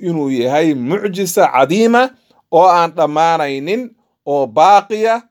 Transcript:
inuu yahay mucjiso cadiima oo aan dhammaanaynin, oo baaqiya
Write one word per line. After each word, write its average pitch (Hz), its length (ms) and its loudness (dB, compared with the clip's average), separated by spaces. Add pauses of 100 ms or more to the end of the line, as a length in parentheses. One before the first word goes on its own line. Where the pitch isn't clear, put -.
inuu 160 300 -4
yahay 131 440 0
mucjiso 185 720 -4
cadiima 220 560 2 (500)
oo 170 140 4
aan 170 260 2
dhammaanaynin, 156 920 -2 (440)
oo 143 200 -2
baaqiya 202 680 2 (160)